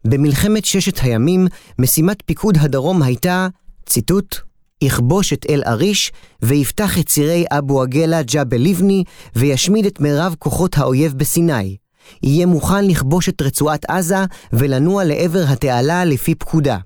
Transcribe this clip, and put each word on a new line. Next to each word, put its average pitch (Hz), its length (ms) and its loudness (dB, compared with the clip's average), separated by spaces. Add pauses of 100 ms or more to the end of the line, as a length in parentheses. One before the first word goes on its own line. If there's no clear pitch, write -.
במלחמת 147 600 2
ששת 190 380 -2
הימים, 139 440 2 (320)
משימת 160 480 0
פיקוד 202 340 0
הדרום 147 420 0
הייתה, 180 460 0 (380)
ציטוט, - 500 -2 (460)
"יכבוש 139 500 0
את - 180 -6
אל-עריש 143 640 0 (300)
ויפתח 147 560 0
את 160 80 0
צירי 165 440 0
אבו 139 320 0
עגלה 160 400 0
ג'בל 123 380 0
לבני 190 440 2 (320)
וישמיד 143 500 2
את - 140 -4
מירב 147 380 0
כוחות 151 400 -2
האויב 135 340 0
בסיני. 131 640 -2 (460)
יהיה 156 240 2
מוכן 180 380 0
לכבוש 160 440 0
את 180 140 -4
רצועת 147 460 -2
עזה 190 360 0 (280)
ולנוע 143 520 0
לעבר 165 440 0
התעלה 139 560 0
לפי 160 300 0
פקודה." 139 500 -2